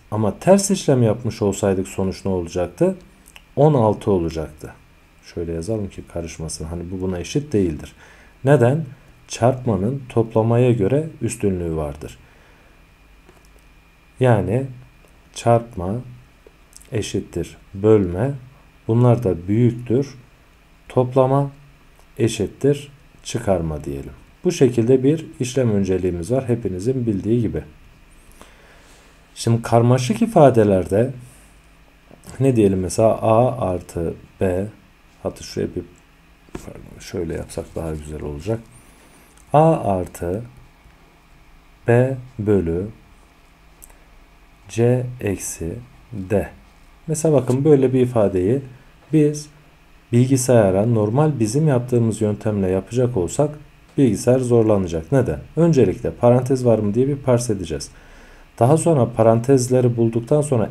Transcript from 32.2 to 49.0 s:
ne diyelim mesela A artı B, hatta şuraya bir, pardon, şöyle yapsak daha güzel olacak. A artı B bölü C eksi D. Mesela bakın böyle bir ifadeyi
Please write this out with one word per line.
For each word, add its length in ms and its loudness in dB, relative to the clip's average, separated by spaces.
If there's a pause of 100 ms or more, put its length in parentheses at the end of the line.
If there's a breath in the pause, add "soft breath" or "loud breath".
ne 160 2
diyelim 240 4
mesela 300 2
A 600 2
artı 440 -6 (280)
B, 260 -2 (560)
hatta 200 -8
şuraya 320 -6
bir, 80 -8 (680)
pardon, 460 -20
şöyle 340 -8
yapsak 320 -10 (100)
daha 200 -6
güzel 260 -12
olacak. 380 -6 (920 soft breath)
A 440 2
artı 460 -6 (1400)
B 300 2 (220)
bölü 480 0 (1800 soft breath)
C 360 2 (160)
eksi 520 -6 (400)
D. 360 -4 (580)
Mesela 260 0
bakın 320 0
böyle 280 4
bir 80 2
ifadeyi 600 0 (520 loud breath)